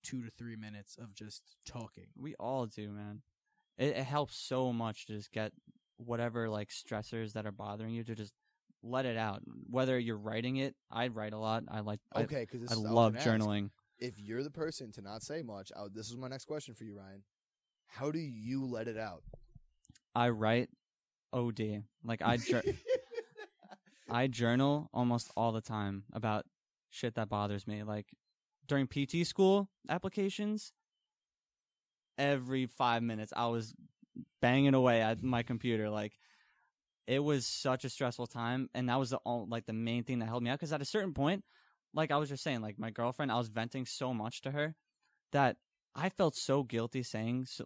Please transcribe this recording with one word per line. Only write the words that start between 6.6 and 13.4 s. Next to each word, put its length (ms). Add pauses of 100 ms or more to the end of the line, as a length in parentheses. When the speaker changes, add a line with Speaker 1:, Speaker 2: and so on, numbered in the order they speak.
Speaker 2:
stressors 640
that 140
are 60
bothering 400
you 100
to 100
just 200 (500)
let 220
it 120
out. 240 (280)
Whether 280
you're 200
writing 400
it, 180 (160)
I 160
write 260
a 60
lot. 300
I 100
like, 220 (100)
I, 120
Speaker 3:
Okay, 220
'cause 160
this 100
Speaker 2:
I 20
Speaker 3:
is, 60
I 40
was 80
Speaker 2:
love 220
Speaker 3:
gonna 100
ask, 60
Speaker 2:
journaling. 420 (280)